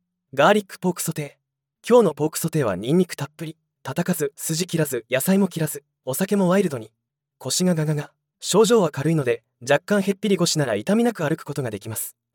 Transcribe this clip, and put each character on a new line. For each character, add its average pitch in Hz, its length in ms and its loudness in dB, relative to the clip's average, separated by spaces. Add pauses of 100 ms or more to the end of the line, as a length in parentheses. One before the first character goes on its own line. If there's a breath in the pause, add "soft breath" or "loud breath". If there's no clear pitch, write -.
(340)
ガ 143 160 6
ー 208 40 6
リ 208 80 2
ッ 196 40 -8
ク - 120 -20
ポ 180 120 -2
ー 170 60 0
ク - 60 -8
ソ 160 120 -6
テ 143 240 -10 (480)
ー。 - 40 -8
今 240 120 8
日 208 60 4
の 151 80 0
ポ 151 100 -2
ー 156 60 -2
ク - 80 -8
ソ 165 100 -2
テ 160 100 -2
ー 139 60 2
は 98 100 0
ニ 110 160 -4
ン 170 60 4
ニ 185 80 4
ク - 100 -8
た 139 100 -8
っ - 120 -8
ぷ 165 80 -12
り、 160 100 -12 (260)
叩 - 240 -4
か 185 100 -2
ず、 143 200 -4
筋 165 320 -4
切 170 100 -4
ら 156 80 0
ず、 120 240 -6
野 127 120 0
菜 190 160 2
も 196 100 2
切 160 140 -8
ら 151 60 0
ず、 - 160 -12 (200)
お - 120 -6
酒 190 200 -2
も 190 140 2
ワ 190 100 4
イ 202 40 2
ル 185 60 -2
ド 127 100 -6
に。 110 120 -14 (460)
腰 - 260 -4
が 180 120 2
ガ 156 100 0
ガ 156 100 0
ガ。 147 160 -8 (300)
症 214 240 4
状 220 160 4
は 160 80 2
軽 143 220 -2
い 165 40 2
の 151 80 0
で、 120 200 -2 (180)
若 - 180 2 (160)
干 196 60 4
へ 196 100 0
っ 190 80 -6
ぴ 220 80 -2
り 196 100 2
腰 165 220 0
な 143 60 0
ら 113 100 -2
痛 143 200 0
み 233 100 2
な 240 80 0
く 175 100 -8
歩 151 140 -2
く - 80 -20
こ 147 80 -8
と 143 100 -6
が 120 60 -6
で 101 100 -6
き - 80 -16
ま 107 80 -8
す。 - 220 -10 (180)